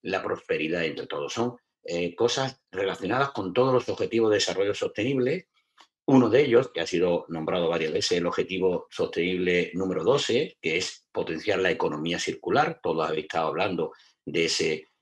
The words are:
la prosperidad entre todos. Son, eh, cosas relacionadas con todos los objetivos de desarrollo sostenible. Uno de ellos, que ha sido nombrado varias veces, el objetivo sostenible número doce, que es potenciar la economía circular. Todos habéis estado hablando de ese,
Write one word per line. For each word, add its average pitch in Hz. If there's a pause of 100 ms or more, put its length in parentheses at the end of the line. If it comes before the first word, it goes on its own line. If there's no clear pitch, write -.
la 92
prosperidad 85
entre 71
todos. 71
Son, 120 (280)
eh, 87
cosas 127 (120)
relacionadas 98
con 95
todos 127
los 120
objetivos 107
de 104
desarrollo 95
sostenible. 131 (600)
Uno 131
de 123
ellos, 120
que 82
ha 82
sido 87
nombrado 82
varias 80
veces, -
el 87
objetivo 90
sostenible 90
número 90
doce, 135
que 80
es -
potenciar 90
la 92
economía 82
circular. 131
Todos 80
habéis 78
estado 80
hablando 82 (320)
de 82
ese, 80 (140)